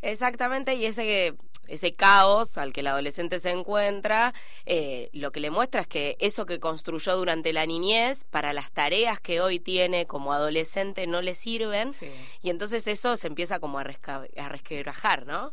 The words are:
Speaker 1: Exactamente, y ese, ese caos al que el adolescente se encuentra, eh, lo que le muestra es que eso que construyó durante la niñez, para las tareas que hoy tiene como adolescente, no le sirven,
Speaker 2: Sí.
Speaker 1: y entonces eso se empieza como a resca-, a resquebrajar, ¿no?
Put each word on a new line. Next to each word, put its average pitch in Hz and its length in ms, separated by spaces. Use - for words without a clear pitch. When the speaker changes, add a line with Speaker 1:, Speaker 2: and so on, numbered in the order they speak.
Speaker 1:
Exactamente, 247 720
y 226 120
ese, 208 480
ese 170 280
caos 202 640
al 139 140
que 139 80
el 139 60
adolescente 143 540
se 180 100
encuentra, 202 840
eh, 139 460
lo 143 200
que 151 80
le 147 100
muestra 220 320
es - 60
que 143 320
eso 208 260
que 170 140
construyó 165 560
durante 165 360
la 160 140
niñez, 214 580
para 147 280
las 143 180
tareas 196 500
que 170 200
hoy 185 180
tiene 180 480
como 139 260
adolescente, 160 720
no 170 160
le 180 120
sirven, 220 580
Speaker 2:
Sí. 156 180
Speaker 1:
y 180 80
entonces 208 380
eso 220 280
se 180 100
empieza 170 340
como 143 180
a 139 60
resca-, 135 420
a 139 120
resquebrajar, 143 800
¿no? 190 260